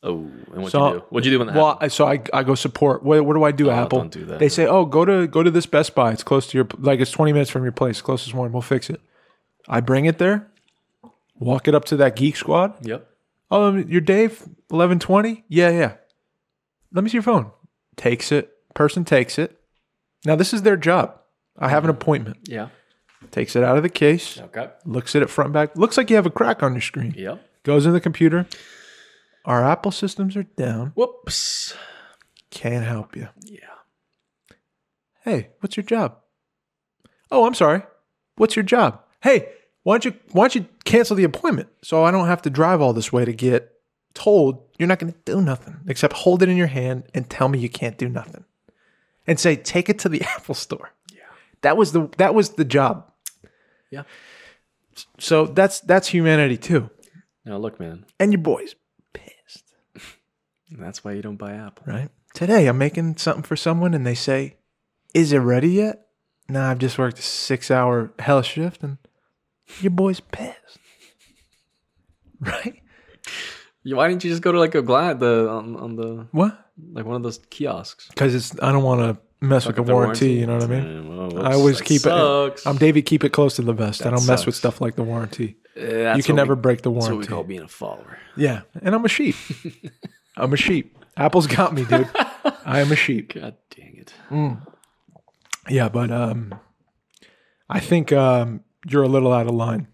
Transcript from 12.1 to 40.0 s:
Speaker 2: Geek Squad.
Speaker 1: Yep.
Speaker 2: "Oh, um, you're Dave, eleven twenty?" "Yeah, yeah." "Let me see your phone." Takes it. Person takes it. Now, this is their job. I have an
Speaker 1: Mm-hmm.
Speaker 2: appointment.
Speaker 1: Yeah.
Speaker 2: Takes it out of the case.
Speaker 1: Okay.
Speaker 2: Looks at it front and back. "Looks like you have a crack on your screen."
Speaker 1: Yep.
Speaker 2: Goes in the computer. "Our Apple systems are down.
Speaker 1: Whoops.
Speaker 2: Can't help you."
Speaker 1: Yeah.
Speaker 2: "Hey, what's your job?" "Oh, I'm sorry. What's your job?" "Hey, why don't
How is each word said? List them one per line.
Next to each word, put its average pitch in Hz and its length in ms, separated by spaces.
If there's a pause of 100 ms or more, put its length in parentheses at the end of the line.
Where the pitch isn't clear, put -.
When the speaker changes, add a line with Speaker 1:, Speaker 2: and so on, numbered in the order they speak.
Speaker 2:
Geek 135 200
Squad. 175 460
Speaker 1:
Yep. 117 260 (440)
Speaker 2:
"Oh, 202 160
um, 196 200
you're 170 140
Dave, 208 400 (300)
eleven 175 260
twenty?" 214 500
"Yeah, 175 220
yeah." 165 240 (1000)
"Let 185 120
me 220 80
see 240 60
your 226 60
phone." 175 280 (440)
Takes - 360
it. 147 200 (220)
Person 156 320
takes 131 320
it. 160 220 (680)
Now, 156 100
this 180 160
is 208 120
their 202 140
job. 165 380 (440)
I - 100
have 147 140
an 160 80
Speaker 1:
Mm-hmm. 147 100
Speaker 2:
appointment. 127 440
Speaker 1:
Yeah. 110 240 (600)
Speaker 2:
Takes - 260
it 123 80
out 127 140
of 151 60
the 175 60
case. 156 500
Speaker 1:
Okay. 113 280 (160)
Speaker 2:
Looks 123 320
at 147 60
it 131 80
front 139 200
and 147 40
back. 151 240
"Looks 208 180
like 262 140
you 226 60
have 202 100
a 170 60
crack 226 320
on 131 100
your 123 80
screen." - 340
Speaker 1:
Yep. 95 240 (220)
Speaker 2:
Goes 143 240
in 170 80
the 175 80
computer. 170 460 (960)
"Our 123 220
Apple 175 260
systems 190 460
are 196 60
down. 123 500
Speaker 1:
Whoops. - 800 (760)
Speaker 2:
Can't 117 340
help 113 300
you." 120 120 (160)
Speaker 1:
Yeah. 214 160 (1600)
Speaker 2:
"Hey, 151 260 (100)
what's - 180
your 208 60
job?" 208 340 (1120)
"Oh, 247 140
I'm - 80
sorry. 170 280 (560)
What's 220 180
your 220 80
job?" 190 380 (200)
"Hey, 254 280 (340)
why 202 120
don't 226 100